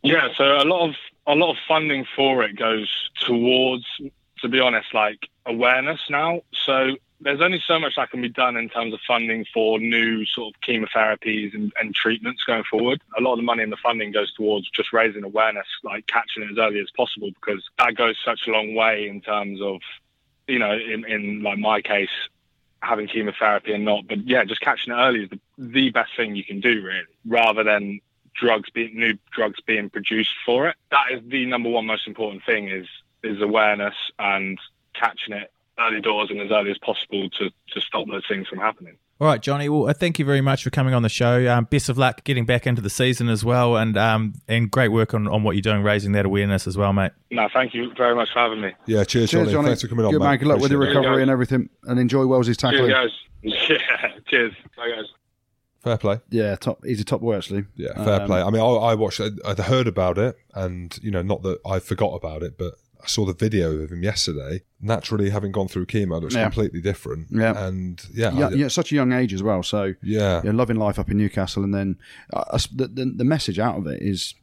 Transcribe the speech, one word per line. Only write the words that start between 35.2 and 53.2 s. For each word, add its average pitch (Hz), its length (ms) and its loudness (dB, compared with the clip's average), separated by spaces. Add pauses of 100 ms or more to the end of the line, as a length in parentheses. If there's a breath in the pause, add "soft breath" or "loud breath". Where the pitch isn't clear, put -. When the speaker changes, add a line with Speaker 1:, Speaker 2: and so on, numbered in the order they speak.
Speaker 1:
it 101 180 -12 (260)
early 113 220 0
doors 107 300 0
and 104 100 -6
as 101 100 -6
early 101 200 2
as 98 80 -4
possible 98 520 -4
to, - 200 -4 (220)
to 104 80 -6
stop 110 280 -6
those 98 180 -8
things 98 220 -4
from - 100 -10
happening. 95 380 -4 (240)
Speaker 2:
All 151 80 4
right, 123 120 2
Johnny. 143 280 -2
Well, 147 200 2
I 147 40 2
thank 170 260 0
you 151 60 2
very 139 160 4
much 135 240 2
for 127 60 0
coming 131 240 2
on 120 80 4
the 113 60 2
show. 123 400 4
Um, 120 220 4
best 143 180 2
of 123 80 0
luck 127 280 0
getting 127 200 0
back 120 220 2
into 120 160 2
the 98 80 -2
season 123 380 2
as 107 160 0
well, 120 320 4
and, 110 200 2
um, 110 380 2 (140)
and 113 200 2
great 123 200 4
work 110 260 2
on, 107 140 0
on 107 160 2
what 101 100 2
you're 98 80 0
doing, 107 220 2
raising 101 280 2
that 101 140 2
awareness 101 400 2
as 95 100 -4
well, 101 160 2
mate. 98 200 2 (180)
Speaker 1:
No, 113 220 0
thank 127 200 2
you 120 240 -4
very 120 200 4
much 117 160 0
for 120 80 2
having 110 200 2
me. 95 120 -4 (140)
Speaker 3:
Yeah, 107 180 4
cheers, 113 260 2
Speaker 4:
Cheers, - 0 -
Speaker 3:
Johnny. 107 220 4
Speaker 4:
Johnny. - 160 2
Speaker 3:
Thanks 117 140 0
for 117 60 -6
coming 113 180 0
on, 101 60 4
Speaker 4:
Good 151 80 4
Speaker 3:
mate. - 60 2
Speaker 4:
man. 139 120 4
Good 135 100 2
luck 139 120 6
with 139 120 4
your 139 100 4
Speaker 3:
Appreciate 139 140 4
it. - 20 6
Speaker 4:
recovery 131 200 4
Speaker 1:
Cheers, 131 40 4
Speaker 4:
and 131 60 4
Speaker 1:
guys. 135 40 4
Speaker 4:
everything, 127 360 2 (160)
and 123 160 0
enjoy 131 260 4
Wells's 123 300 4
tackling. 127 340 4
Speaker 1:
Cheers, 127 220 2 (320)